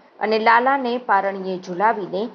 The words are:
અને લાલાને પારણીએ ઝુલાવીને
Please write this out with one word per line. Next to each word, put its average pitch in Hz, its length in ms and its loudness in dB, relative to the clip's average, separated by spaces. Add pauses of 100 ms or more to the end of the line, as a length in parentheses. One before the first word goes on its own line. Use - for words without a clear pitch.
(200)
અને 220 200 0
લાલાને 240 580 2
પારણીએ 196 600 -2
ઝુલાવીને 185 760 -2